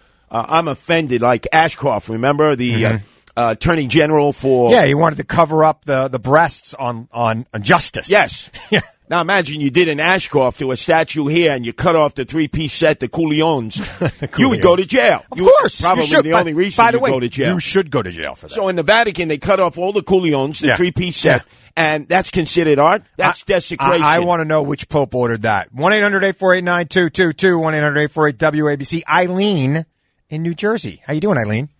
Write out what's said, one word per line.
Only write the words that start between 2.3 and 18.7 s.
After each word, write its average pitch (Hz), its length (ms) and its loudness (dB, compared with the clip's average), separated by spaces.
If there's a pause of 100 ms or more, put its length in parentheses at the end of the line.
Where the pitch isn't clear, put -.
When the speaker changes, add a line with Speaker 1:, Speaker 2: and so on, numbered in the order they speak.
Speaker 1:
the, 117 300 -2
uh, 110 80 2
Speaker 2:
Mm-hmm. 107 120 -6 (340)
Speaker 1:
uh, 117 140 0
Attorney 156 340 0
General 147 460 2
for 123 380 2
Speaker 2:
Yeah, 190 140 6
he 139 100 2
wanted 156 220 0
to - 60 -8
cover 156 400 2
up 156 220 0
the, 135 240 0
the 127 100 -6
breasts 143 540 -4
on, 120 380 -8
on, 117 420 -2
on 107 100 -8
Justice. 139 460 -2
Speaker 1:
Yes. - 460 0
Speaker 2:
<laughs> - 40 -18 (100)
Yeah. 202 120 0 (280)
Speaker 1:
Now 170 120 0
imagine 160 380 -2
you 143 100 0
did 160 200 2
an 147 100 -4
Ashcroft 151 600 0
to 131 120 -4
a 123 60 -4
statue 156 500 0
here 160 240 2
and 123 140 -4
you 117 80 -8
cut 170 220 2
off 151 200 2
the 131 100 -6
three-piece 156 480 -4
set, 156 260 0
the - 100 -4
Coolions. 156 680 -2 (220)
Speaker 2:
<laughs> 160 200 -4
The 139 100 -8 (100)
Speaker 1:
You 262 100 4
would 170 120 -2
go 180 140 6
to 190 80 -2
Speaker 2:
Coolions. 175 40 -6
Speaker 1:
jail. 233 440 2
Speaker 2:
Of 254 60 -10
Speaker 1:
You 359 60 -2
would 466 160 8
Speaker 2:
course. 466 220 -2
You 165 40 2
Speaker 1:
probably 165 220 2
Speaker 2:
should. 202 180 2
Speaker 1:
the 160 60 -2
Speaker 2:
By, 165 80 4
Speaker 1:
only 170 140 -2
reason 196 300 0
Speaker 2:
by 233 80 4
the 240 60 -2
Speaker 1:
you'd 247 60 0
Speaker 2:
way, 247 80 0
Speaker 1:
go 131 80 -2
to 120 100 -4
jail. 139 240 -2
Speaker 2:
you 175 60 -2
should 175 320 -2
go 131 100 -2
to 92 80 -8
jail 78 240 -10
for - 140 -20
that. - 80 -16
Speaker 1:
So 196 140 -2
in 185 60 -2